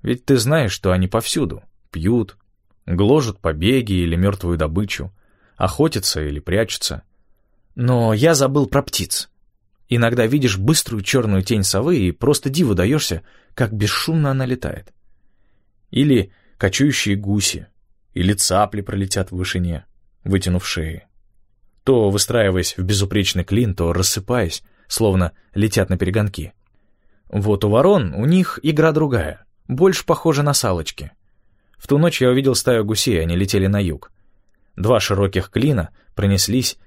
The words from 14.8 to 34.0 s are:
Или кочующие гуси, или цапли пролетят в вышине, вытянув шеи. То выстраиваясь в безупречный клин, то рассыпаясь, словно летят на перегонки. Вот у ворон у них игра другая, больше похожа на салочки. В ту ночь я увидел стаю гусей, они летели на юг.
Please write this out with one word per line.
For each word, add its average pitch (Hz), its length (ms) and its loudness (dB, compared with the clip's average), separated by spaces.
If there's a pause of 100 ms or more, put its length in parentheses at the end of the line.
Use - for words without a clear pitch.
Или 123 420 2 (260)
кочующие 107 560 0
гуси, 101 540 -4 (440)
или 90 200 0
цапли 101 480 0
пролетят 98 500 -4
в 92 60 -10
вышине, 90 480 -4 (400)
вытянув 92 420 0
шеи. 80 400 -8 (800)
То 117 260 4
выстраиваясь 98 680 0
в 92 60 -4
безупречный 98 640 0
клин, 107 300 0
то 85 180 0
рассыпаясь, 95 720 -2 (240)
словно 95 440 0 (220)
летят 101 360 0
на 92 80 0
перегонки. 98 560 -4 (760)
Вот 104 360 0
у 104 40 2
ворон 123 460 4
у 98 100 -4
них 175 380 2
игра 156 300 2
другая, 127 520 -2 (240)
больше 170 360 2
похожа 151 380 0
на 147 120 0
салочки. 87 580 -4 (680)
В - 80 -20
ту 139 120 2
ночь 165 220 2
я 127 100 4
увидел 131 240 2
стаю 117 300 2
гусей, 104 360 0
они 82 160 -2
летели 95 300 0
на 101 140 2
юг. 82 300 -4 (640)